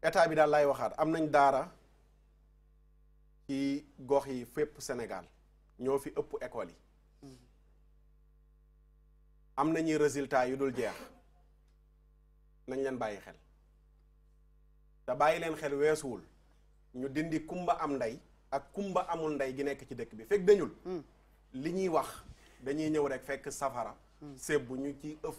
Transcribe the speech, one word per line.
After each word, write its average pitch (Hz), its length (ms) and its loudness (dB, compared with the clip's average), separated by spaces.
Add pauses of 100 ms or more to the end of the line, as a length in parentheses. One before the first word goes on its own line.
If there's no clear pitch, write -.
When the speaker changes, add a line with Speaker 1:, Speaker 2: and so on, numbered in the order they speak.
Speaker 1:
État 165 240 6
bi 160 80 0
daal 151 160 6
lay 147 140 6
waxaat, 127 340 2
am 156 120 2
nañ 160 200 0
daara 139 400 6 (1800)
ci 139 380 -2 (140)
gox 135 300 2
yi 123 180 -6
fépp - 340 -4
Sénégal, 104 460 -8 (520)
ñoo 131 200 0
fi 143 120 -6
ëpp 147 320 -6
école 110 280 -8
yi. - 60 -20 (460)
Speaker 2:
Mhm. 135 140 -20 (2250)
Speaker 1:
Am 151 160 2
nañuy 160 260 2
résultat 139 500 2
yu 131 80 -2
dul 135 180 0
jeex. 113 200 -2 (1700)
Nañ 131 160 -6
leen 131 140 -2
bàyyi 110 240 -4
xel. 95 140 -20 (1700)
Te 127 80 -2
bàyyi 156 260 4
leen 165 160 -2
xel 147 180 -4
weesuwul 143 480 2 (720)
ñu 127 140 -6
dindi 151 360 -4
kumba 180 360 -2
am 147 160 -2
ndey 120 220 -4 (320)
ak - 220 -6
kumba 185 360 -2
amul 160 260 -2
ndey 135 220 -2
gi 139 80 -4
nekk 139 240 -4
ci 135 60 -10
dëkk 117 200 -10
bi. 110 100 -14
Fekk 196 200 0
dañul, 185 260 8 (140)
Speaker 2:
Hmm. 175 180 -6 (520)
Speaker 1:
li 143 180 -4
ñuy 190 160 -2
wax, 151 200 0 (520)
dañuy 151 300 -2
ñëw 147 180 2
rek 131 160 -6
fekk 139 280 -8
safara, 120 420 -4 (260)
Speaker 2:
Hmm. 143 160 -16
Speaker 1:
sébbu 131 400 -2
ñu 139 240 -6
ci 151 240 -10
ëf. 160 140 -6